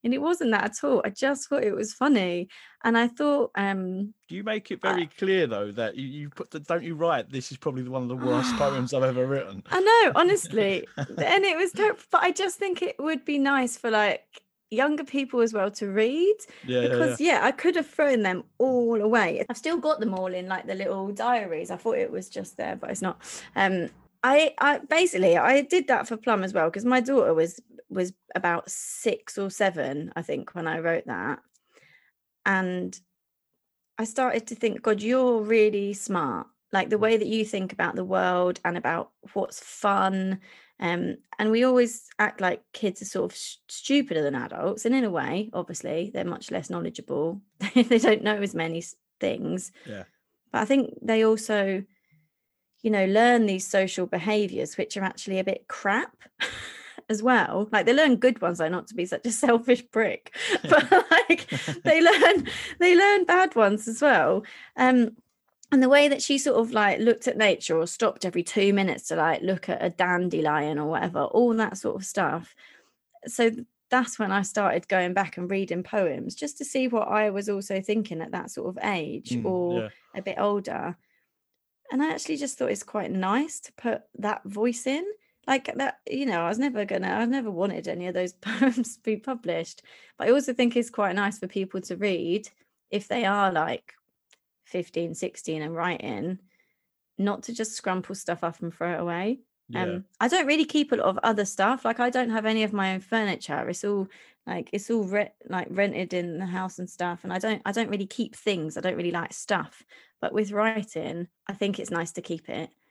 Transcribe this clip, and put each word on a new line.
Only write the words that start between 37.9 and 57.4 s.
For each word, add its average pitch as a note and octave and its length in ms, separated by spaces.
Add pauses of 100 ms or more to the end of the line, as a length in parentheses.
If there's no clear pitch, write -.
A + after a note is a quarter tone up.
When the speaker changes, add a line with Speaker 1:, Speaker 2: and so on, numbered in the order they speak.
Speaker 1:
the F#3 80
world F3+ 600
and F3 140
about E3+ 320 (240)
what's - 260
fun. F#3+ 800 (400)
Um, F3+ 380 (200)
and G#3+ 120
we A#3 140
always B3 440 (100)
act G#3 220
like F#3 220 (100)
kids G3 300
are - 20
sort F#3+ 220
of F3 60
s-, - 260 (100)
stupider C#4 540
than C#3+ 120
adults. F3+ 520
And A#3+ 80
in C4 100
a G#3 60
way, F3 420
obviously, F3 600
they're F#3+ 120
much - 260
less F3 200
knowledgeable. E3+ 720 (180)
<laughs> G3+ 140
They A#3+ 240
don't G#3+ 260
know G#3 160
as G3 140
many E3 240
s-, - 180 (240)
things. D#3+ 500 (140)
Speaker 2:
Yeah. G2 200 (460)
Speaker 1:
But G#3+ 120
I - 20
think C4+ 380
they A3 220
also, G#3 600 (1000)
you A3+ 80
know, G3 140
learn A3+ 420
these F#3+ 200
social F#3+ 400
behaviours, F#3 720
which - 180
are G3 80
actually F#3+ 340
a F#3+ 60
bit F#3+ 240
crap - 480 (240)
<laughs> - 720
as G#3+ 120
well. G#3+ 480